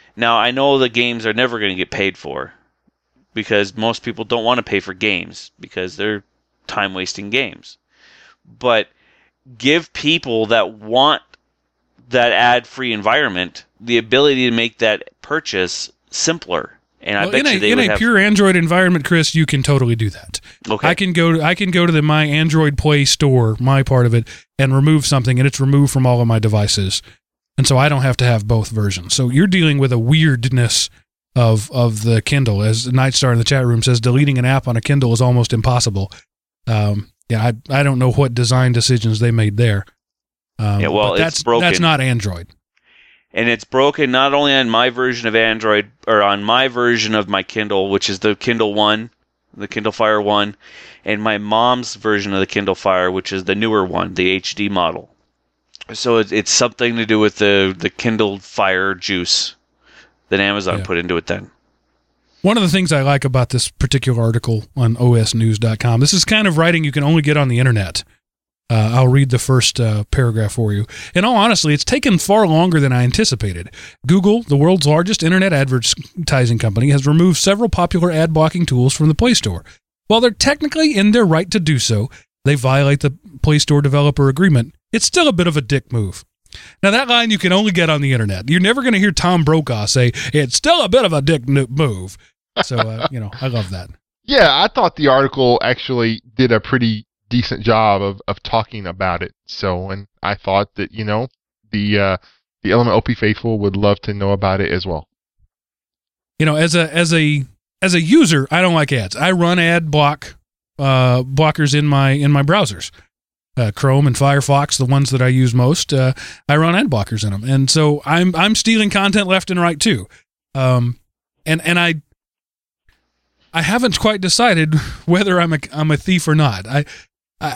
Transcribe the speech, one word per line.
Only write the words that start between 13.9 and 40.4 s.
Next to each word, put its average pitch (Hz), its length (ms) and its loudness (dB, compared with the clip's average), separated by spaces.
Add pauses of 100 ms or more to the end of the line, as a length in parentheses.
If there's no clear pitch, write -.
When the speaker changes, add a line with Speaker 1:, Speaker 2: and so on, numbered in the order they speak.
Speaker 1:
ability 127 500 2
to 117 80 0
make 117 220 -4
that 107 320 -2 (140)
purchase 98 680 -6 (200)
simpler. 90 640 -6 (300)
And 104 120 -4
I 101 80 0
Speaker 2:
Well, - 80 -6
Speaker 1:
bet 262 80 2
Speaker 2:
in 294 60 0
a, 262 60 0
Speaker 1:
you 190 60 -2
they 208 120 0
Speaker 2:
in 247 60 2
Speaker 1:
would 254 80 2
Speaker 2:
a 208 60 0
Speaker 1:
have 208 80 -2
Speaker 2:
pure 233 180 2
Android 196 380 2
environment, 175 500 0
Chris, 165 300 0
you 160 100 2
can 143 160 -2
totally 127 340 0
do 110 140 -2
that. - 320 -14 (260)
Speaker 1:
Okay. 110 200 -2
Speaker 2:
I 175 80 2
can 185 180 -2
go 165 200 2
to, 160 100 0
I 160 100 0
can 185 180 -4
go 175 140 2
to 170 60 2
the 156 100 2
My 151 240 2
Android 151 540 0
Play 147 260 2
Store, 127 540 2
my 135 240 2
part 127 240 2
of 113 80 0
it, 117 120 0 (300)
and 135 180 2
remove 143 300 4
something, 127 340 0
and 135 80 4
it's - 120 -4
removed 139 340 2
from 131 140 2
all 123 120 2
of 120 80 2
my 113 120 2
devices. 104 640 0 (580)
And 135 80 2
so 135 100 4
I 139 120 4
don't 139 120 0
have 127 160 0
to 127 80 0
have 113 220 0
both 110 220 0
versions. 95 440 -4
So 127 160 0
you're 143 180 2
dealing 165 300 2
with 135 160 0
a 120 60 2
weirdness 123 880 0 (460)
of, 113 360 2
of 117 320 -2
the 113 200 2
Kindle. 117 400 0
As 110 240 0
Nightstar 131 440 0
in 117 60 2
the 117 60 2
chat 131 220 0
room 120 180 0
says, 120 180 2
"Deleting 131 380 2
an 123 60 0
app 131 220 0
on 123 80 -2
a 117 60 -2
Kindle 131 320 0
is 113 80 2
almost 123 320 2
impossible." 117 580 -2 (560)
Um, 104 440 -2 (180)
yeah, 113 140 -2 (260)
I, 135 120 0
I - 20 2
don't 135 160 0
know 127 120 2
what 123 220 0
design 123 380 2
decisions 113 480 0
they 117 120 2
made 107 260 0
there. 107 280 0 (720)